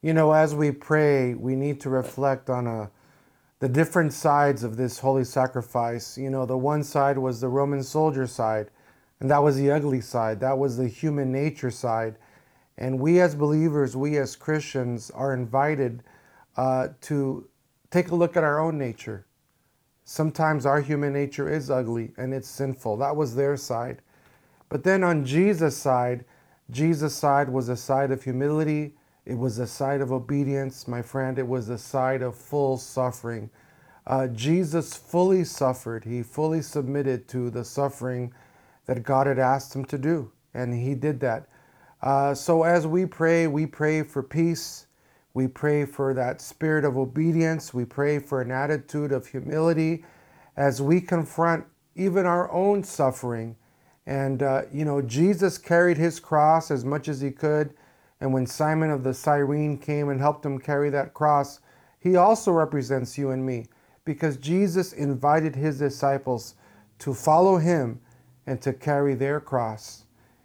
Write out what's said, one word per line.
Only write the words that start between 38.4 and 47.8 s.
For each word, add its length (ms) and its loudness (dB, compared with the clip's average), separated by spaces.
that 180 -2
God 240 2
had 120 0
asked 340 0
him 120 -6
to 120 -8
do, 320 -2
and 200 -4
he 200 -2
did 280 -4
that. 260 -2
Uh, 320 2
so 300 2
as 220 4
we 200 0
pray, 420 2
we 180 0
pray 380 0
for 180 -6
peace. 640 -2
We 140 0
pray 380 0
for 280 -2
that 280 -4
spirit 420 -2
of 140 0
obedience. 760 0
We 120 -2